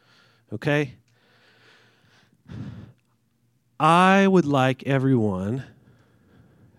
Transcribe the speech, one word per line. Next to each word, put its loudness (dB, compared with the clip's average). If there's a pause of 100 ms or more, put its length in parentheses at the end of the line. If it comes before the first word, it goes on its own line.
(540)
Okay? -4 (2750)
I 4
would 4
like 0
everyone 0 (1160)